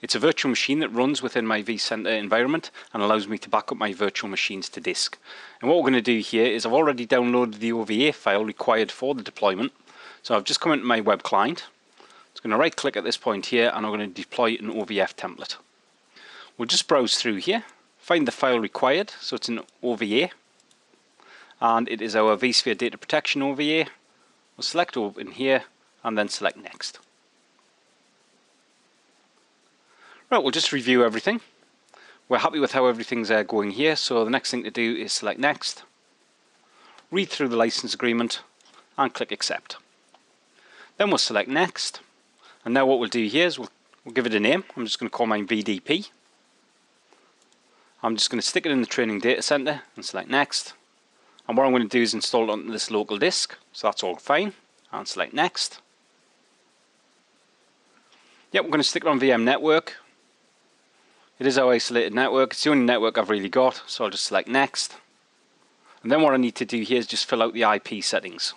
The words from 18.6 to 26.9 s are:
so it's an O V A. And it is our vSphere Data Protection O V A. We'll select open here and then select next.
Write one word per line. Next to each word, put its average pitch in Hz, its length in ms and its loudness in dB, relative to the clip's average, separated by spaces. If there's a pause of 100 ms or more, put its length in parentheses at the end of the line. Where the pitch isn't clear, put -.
so - 160 -8
it's - 120 -6
an 113 120 -4 (200)
O 120 140 0
V 110 300 2
A. 180 60 -6 (1300)
And 117 280 2
it 113 100 -6
is 110 160 -2
our 107 220 4
vSphere 120 400 0
Data 120 180 -2
Protection - 460 -2
O 139 100 -2
V 147 280 0
A. 156 40 0 (720)
We'll - 60 -12
select 170 340 -2
open 101 360 -6
here 131 320 0 (380)
and 113 140 -4
then 104 140 0
select - 260 -2
next. - 420 -14 (3250)